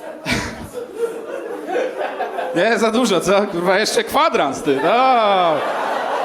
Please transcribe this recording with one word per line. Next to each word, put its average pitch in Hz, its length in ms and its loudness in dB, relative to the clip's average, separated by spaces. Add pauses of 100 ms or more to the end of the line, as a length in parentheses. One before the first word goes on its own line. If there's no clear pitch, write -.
(2500)
nie, 208 240 2
za 220 120 2
dużo, 214 300 2
co? 196 200 4
Kurwa, 185 380 0
jeszcze 214 240 2
kwadrans, 226 580 2
ty. 135 220 2
No. 208 680 4 (720)